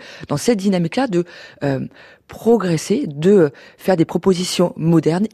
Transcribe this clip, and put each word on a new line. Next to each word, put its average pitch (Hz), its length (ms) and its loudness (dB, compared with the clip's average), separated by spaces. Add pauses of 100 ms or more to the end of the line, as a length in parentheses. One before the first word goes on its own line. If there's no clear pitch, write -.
(280)
dans 143 100 -2
cette 226 200 0
dynamique-là 190 500 -2
de, 175 160 -2 (380)
euh, 139 180 -2 (460)
progresser, 208 800 0
de 160 440 4 (260)
faire 190 200 0
des 165 100 4
propositions 180 720 -2
modernes, 165 580 0